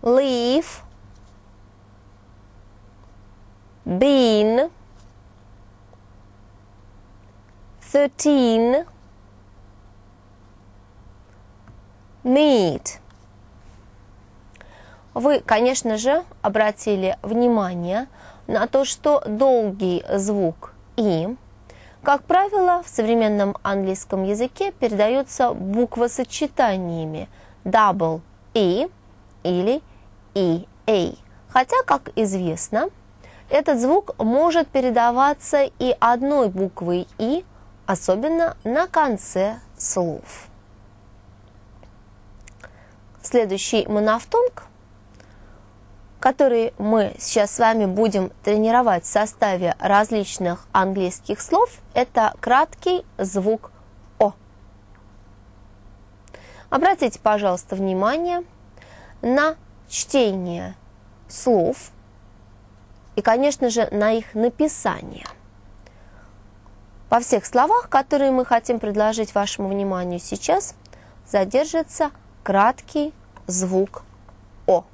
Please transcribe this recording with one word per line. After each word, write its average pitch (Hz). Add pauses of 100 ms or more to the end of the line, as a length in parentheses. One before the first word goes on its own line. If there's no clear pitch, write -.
leaf, 254 (3000)
bean, 233 (3000)
thirteen, 269 (3250)
meat. 254 (2250)
Вы, 262
конечно 233
же, 277 (180)
обратили 208
внимание 208 (400)
на 220
то, 269
что 294
долгий 214 (100)
звук 196 (240)
«и», 202 (680)
как 277
правило, 370
в -
современном 214
английском 196
языке 233
передается 240
буквосочетаниями 190 (360)
double 185 (340)
«и» 214 (540)
или 185 (520)
«и 175 (180)
эй». 196 (300)
Хотя, 349
как -
известно, 196 (600)
этот 285
звук 311
может 302
передаваться 254
и -
одной 247
буквой 180 (100)
«и», 277 (420)
особенно 285
на 285
конце 226 (180)
слов. - (2750)
Следующий 214
монофтонг, 220 (1500)
который 247
мы 208
сейчас -
с -
вами 226
будем 196 (120)
тренировать 214
в -
составе 202
различных 202
английских 190
слов, 427 (140)
это 240
краткий 320 (100)
звук 196 (480)
«о». 202 (2500)
Обратите, 302
пожалуйста, 202
внимание 233 (800)
на 294 (320)
чтение 185 (520)
слов 220 (1200)
и, 208
конечно 254
же, 226
на 208
их 226
написание. 240 (1800)
Во 233
всех 240
словах, 370
которые 277
мы 254
хотим 233
предложить 214
вашему 202
вниманию 185
сейчас, - (520)
задержится 285 (320)
краткий 254 (320)
звук 185 (640)
«о». 180